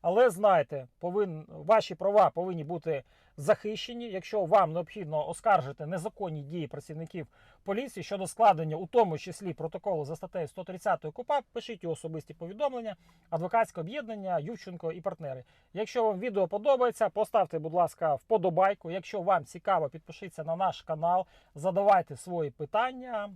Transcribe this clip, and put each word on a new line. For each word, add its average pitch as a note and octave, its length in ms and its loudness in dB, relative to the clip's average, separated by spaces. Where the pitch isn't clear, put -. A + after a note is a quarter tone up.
Але G#3+ 280 6
знайте, E3 580 2
повин-, F3+ 460 -2
ваші D#3+ 480 2
права G3 340 4
повинні E3+ 340 -4
бути D#3 400 -4
захищені. A3 720 -2
Якщо F#3+ 360 -4
вам E3+ 280 4
необхідно D#3+ 560 -4
оскаржити E3 560 0
незаконні F3+ 580 -6
дії D3+ 240 -8
працівників D#3 600 -12
поліції G#3 400 -6
щодо F#3+ 240 -6
складення, E3 480 4
у E3+ 120 -8
тому F#3+ 300 4
числі F3+ 360 -8
протоколу D#3+ 520 -4
за D#3 100 -8
статтею F3+ 320 -6
сто F#3 160 -12
тридцятою F3+ 480 -2
купап, C4+ 320 -2
пишіть A3+ 300 -12
у E3+ 60 -4
особисті D#3+ 440 -8
повідомлення, A3 600 -6
адвокатське F3+ 520 0
об'єднання G#3 580 -4
"Ющенко F3 520 -8
і F3 100 -10
партнери". D3 420 -8
Якщо A3 300 -2
вам G#3 160 2
відео G3 280 0
подобається, A#3 640 2
поставте, G3 500 2
будь D#3 140 -6
ласка, E3 420 2
вподобайку. F#3 760 2
Якщо F#3+ 300 -6
вам F3 240 4
цікаво, E3+ 440 0
підпишіться - 540 -14
на E3 120 -2
наш F3+ 260 0
канал, E3+ 440 0
задавайте F#3 600 4
свої E3+ 360 -4
питання A#3 840 -4